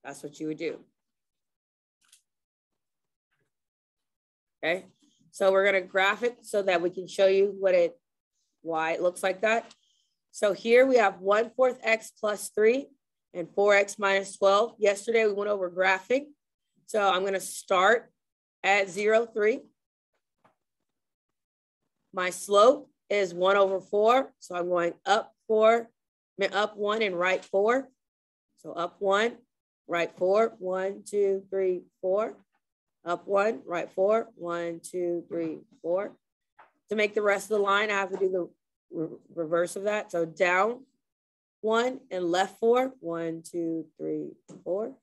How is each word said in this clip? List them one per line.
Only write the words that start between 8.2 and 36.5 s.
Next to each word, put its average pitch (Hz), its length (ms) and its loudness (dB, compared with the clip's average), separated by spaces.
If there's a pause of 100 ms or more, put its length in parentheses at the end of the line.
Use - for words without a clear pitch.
why 165 320 -4
it - 80 -6
looks 175 220 -2
like 190 180 -2
that. 226 320 -2 (600)
So 208 200 0
here 233 320 4
we 262 120 4
have 196 240 2
one 208 360 2
fourth 254 260 2
x 220 280 -2
plus 208 400 -6
three 240 380 2 (440)
and 175 220 -10
four 202 200 4
x 202 240 0
minus 196 380 -2
twelve. 202 420 2
Yesterday 214 460 0
we 208 80 2
went 202 160 -4
over 190 220 -4
graphing. 190 560 -2 (580)
So 214 160 -4
I'm 190 240 2
gonna 196 160 -4
start 196 720 0 (500)
at 190 280 0
zero, 214 340 0
three. 226 360 -2 (2500)
My 185 160 -4
slope 208 640 4 (180)
is 202 240 0
one 185 240 2
over 190 240 2
four. 226 600 2
So - 140 -14
I'm 175 140 -4
going 175 240 0 (140)
up 208 280 0 (120)
four, 226 420 4 (500)
I 196 40 0
mean, 190 100 -2
up 208 240 -2
one 208 240 -2
and 185 180 -2
right 185 240 0
four. 233 460 0 (680)
So 160 140 -16
up 170 260 -8
one, 208 400 0 (480)
right 170 320 -4
four, 220 400 2
one, 190 480 -6
two, 196 420 -2
three, 190 360 -2 (180)
four. 196 340 -2 (720)
Up 175 200 -6
one, 202 380 0
right - 260 -6
four, 214 440 0
one, 170 480 -8
two, 175 460 -6
three, 165 320 -6 (200)
four. 180 320 -4 (800)